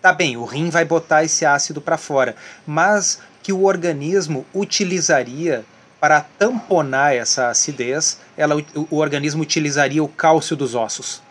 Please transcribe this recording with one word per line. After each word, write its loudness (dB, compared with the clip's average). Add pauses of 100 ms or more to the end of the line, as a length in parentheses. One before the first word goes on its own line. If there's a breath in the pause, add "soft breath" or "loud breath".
Tá 4
bem, 0
o -8
rim -4
vai 2
botar 2
esse 0
ácido 0
pra -2
fora, 0 (300 loud breath)
mas 0 (240 loud breath)
que -4
o 2
organismo 0
utilizaria -2 (360)
para 4
tamponar 0
essa 0
acidez, -2 (160 loud breath)
ela, 2
o, -6
o -2
organismo 0
utilizaria 0
o -2
cálcio 2
dos -4
ossos -6